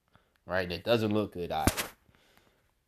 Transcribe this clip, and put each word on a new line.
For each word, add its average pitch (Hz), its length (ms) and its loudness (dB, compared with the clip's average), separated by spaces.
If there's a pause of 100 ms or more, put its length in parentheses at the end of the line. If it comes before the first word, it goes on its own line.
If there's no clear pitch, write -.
(460)
right? 90 240 -2
It 87 140 -6
doesn't 110 300 4
look 104 180 2
good 85 220 -6
either. 78 300 -2 (1040)